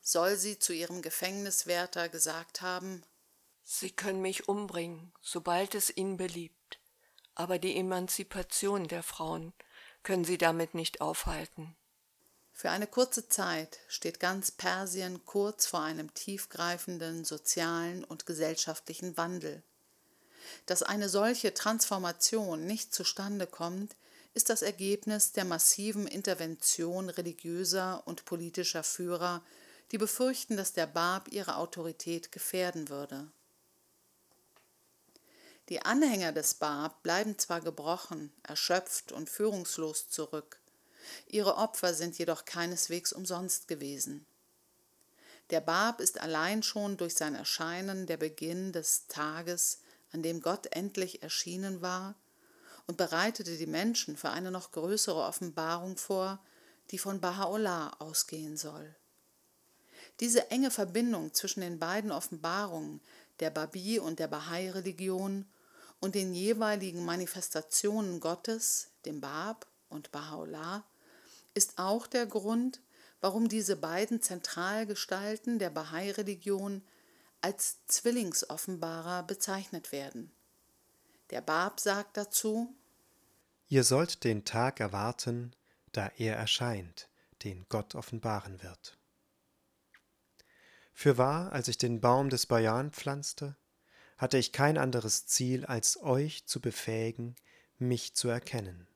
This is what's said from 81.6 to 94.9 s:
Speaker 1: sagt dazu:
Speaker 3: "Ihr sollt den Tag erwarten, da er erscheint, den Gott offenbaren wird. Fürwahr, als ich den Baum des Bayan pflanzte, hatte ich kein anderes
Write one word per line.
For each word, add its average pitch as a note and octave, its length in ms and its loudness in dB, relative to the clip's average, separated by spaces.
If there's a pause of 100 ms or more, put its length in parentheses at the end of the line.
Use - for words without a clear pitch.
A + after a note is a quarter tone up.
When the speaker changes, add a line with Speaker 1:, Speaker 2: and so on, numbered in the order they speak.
Speaker 1:
sagt G3+ 380 0
dazu: A3 580 0 (920)
Speaker 3:
"Ihr C3+ 160 8
sollt C#3+ 400 4
den A2 220 2
Tag A#2+ 340 0
erwarten, A#2 760 -2 (360)
da G2+ 260 -2
er A2 180 0
erscheint, A2 720 -2 (340)
den F#2 260 -8
Gott - 260 -2
offenbaren G#2+ 680 -4
wird. - 360 -16 (2000)
Fürwahr, C#3+ 580 4
als C3 160 0
ich A#2+ 100 0
den A#2+ 240 2
Baum B2+ 280 8
des B2+ 160 2
Bayan A#2 460 4
pflanzte, C#3+ 640 -6 (640)
hatte C3 200 4
ich B2 140 4
kein D3 260 6
anderes B2 480 2